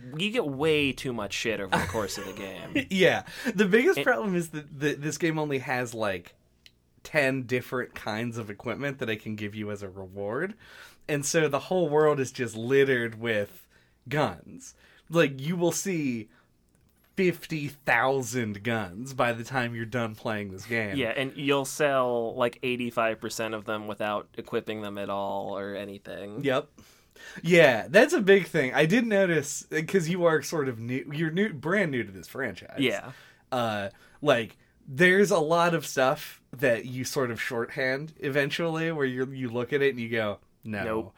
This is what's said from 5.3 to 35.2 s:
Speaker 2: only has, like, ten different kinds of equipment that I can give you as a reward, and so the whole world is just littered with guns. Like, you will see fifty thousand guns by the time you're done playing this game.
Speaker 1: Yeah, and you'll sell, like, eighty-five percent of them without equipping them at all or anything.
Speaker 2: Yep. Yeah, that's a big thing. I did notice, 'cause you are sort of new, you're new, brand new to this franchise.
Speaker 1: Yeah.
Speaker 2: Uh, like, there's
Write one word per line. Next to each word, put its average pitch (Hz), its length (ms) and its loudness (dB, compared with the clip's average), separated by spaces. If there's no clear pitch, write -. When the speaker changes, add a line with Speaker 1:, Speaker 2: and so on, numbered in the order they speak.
Speaker 2:
only 147 220 -2
has, 127 340 -4
like, 98 400 -4
ten 135 400 0
different 123 500 -4
kinds 113 420 -6
of 107 140 -8
equipment 131 480 -6
that 123 100 -4
I 110 60 0
can 107 220 -8
give 104 180 -8
you 104 160 -6
as 101 100 -8
a 101 80 -10
reward, 101 680 -8
and 143 160 -2
so 160 220 2
the 139 140 0
whole 180 280 0
world 151 300 4
is 131 140 -2
just 113 240 -4
littered 120 640 2
with 110 480 -2
guns. 120 680 -4
Like, 156 320 2
you 156 140 -2
will 175 160 2
see 147 580 -2
fifty 160 540 0
thousand 120 960 0
guns 113 500 -4
by 123 180 2
the 117 120 -6
time 120 320 -4
you're 117 80 -6
done 110 320 -4
playing 104 340 -6
this 95 160 -14
game. 110 300 -2
Speaker 1:
Yeah, 120 140 -2
and 135 260 -2
you'll 143 280 2
sell, 127 680 0
like, 123 300 0
eighty-five 120 560 0
percent 110 340 -4
of 107 120 -8
them 107 200 -4
without 104 400 -4
equipping 110 460 -6
them 101 160 -8
at 101 100 -6
all 98 480 -4
or 101 200 -8
anything. 101 680 -10
Speaker 2:
Yep. 135 260 0
Yeah, 156 460 8
that's 240 260 8
a 320 60 4
big 196 260 8
thing. 131 280 0
I 143 100 6
did 233 220 4
notice, 185 580 2
'cause 175 220 2
you 180 160 0
are 156 180 6
sort 143 260 -2
of 117 100 -4
new, 120 340 -6
you're 156 180 0
new, 202 220 2
brand 165 400 0
new 123 100 0
to 101 80 -6
this 92 180 -16
franchise. - 500 -8
Speaker 1:
Yeah. 123 340 -2
Speaker 2:
Uh, 110 400 -2
like, 120 360 2
there's 180 440 6